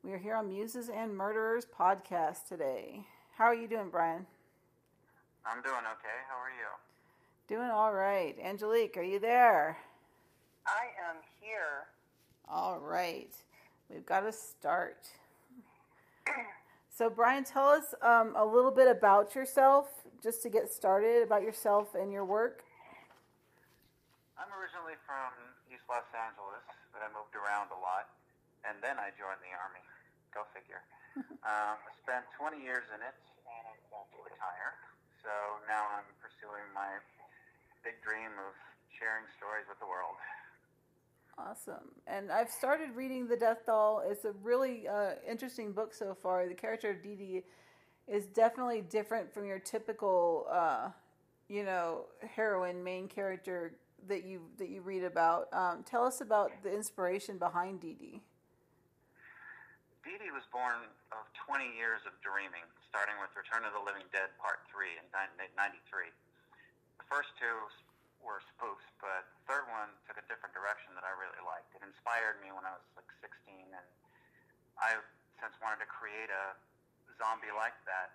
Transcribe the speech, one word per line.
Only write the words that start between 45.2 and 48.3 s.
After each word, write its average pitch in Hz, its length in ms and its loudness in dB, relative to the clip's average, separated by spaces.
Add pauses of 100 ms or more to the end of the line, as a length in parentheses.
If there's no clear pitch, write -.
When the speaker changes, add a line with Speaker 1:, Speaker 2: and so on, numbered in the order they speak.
Speaker 1:
interesting 226 460 -6
book 220 220 -4
so 196 180 -6
far. 185 340 0
The 180 80 -6
character 220 360 -4
of 185 100 -4
Dee 202 160 -12
Dee 185 260 -6 (640)
is 202 200 -2
definitely 233 560 2